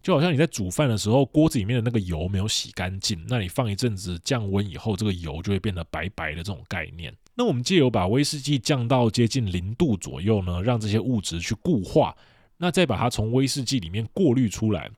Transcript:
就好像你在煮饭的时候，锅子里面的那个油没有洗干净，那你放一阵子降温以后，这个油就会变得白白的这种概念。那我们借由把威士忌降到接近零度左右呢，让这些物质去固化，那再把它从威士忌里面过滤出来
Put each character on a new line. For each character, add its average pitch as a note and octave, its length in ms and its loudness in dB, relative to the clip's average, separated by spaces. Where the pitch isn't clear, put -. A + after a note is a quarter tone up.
就 F#3 100 0
好 C#3+ 80 4
像 F3 120 2
你 C3 40 0
在 D3 120 4
煮 F#2 200 -6
饭 C#3+ 200 2
的 A2 100 2
时 G2+ 100 -2
候， C3 160 4
锅 D#3 240 4
子 A2+ 120 0
里 F#2 40 -2
面 A#2+ 120 0
的 A#2+ 40 2
那 A2+ 80 -2
个 A#2 120 2
油 F2 260 -4
没 G2 100 -2
有 G2+ 120 0
洗 - 240 -4
干 F#2 260 -6
净， E2 300 -4
那 B2 100 0
你 F#2+ 80 -2
放 A2+ 240 -2
一 G2+ 60 -2
阵 A2+ 200 0
子 F2+ 280 -6
降 A2+ 260 -2
温 G2+ 180 0
以 - 80 -10
后， G#2 200 -2
这 G#2+ 100 -2
个 G2+ 60 2
油 E2 300 -6
就 G2+ 100 -2
会 F#2+ 80 2
变 G#2 120 -2
得 E2+ 120 -6
白 D#2+ 240 -6
白 D#2+ 220 -6
的 D#2 80 -8
这 F2+ 140 -8
种 - 140 -10
概 E2+ 200 -6
念。 E2+ 180 -12
那 B3 80 0
我 G#3 80 2
们 B2 100 -2
借 F#3+ 140 2
由 C3+ 120 6
把 F#2+ 200 2
威 B2+ 140 2
士 D3 180 -4
忌 C#3 180 0
降 B2 300 0
到 B2 200 4
接 A#2 200 2
近 A#2+ 180 0
零 F#2 300 -2
度 C3 200 2
左 C2+ 240 -10
右 G#2 220 2
呢， F2+ 180 -2
让 A#2+ 180 2
这 G#2+ 100 -2
些 G#2 100 2
物 A#3+ 220 0
质 E2+ 200 -6
去 - 220 -4
固 B2+ 220 2
化， C3+ 320 2
那 F3 120 -2
再 F3+ 160 4
把 G2 120 0
它 B2 120 2
从 A2+ 240 -2
威 C3+ 140 2
士 C3 160 -4
忌 C3 160 0
里 E2+ 100 -4
面 G#2+ 240 -4
过 D#3 220 4
滤 B2+ 140 4
出 G#2+ 240 0
来 D#2+ 260 -4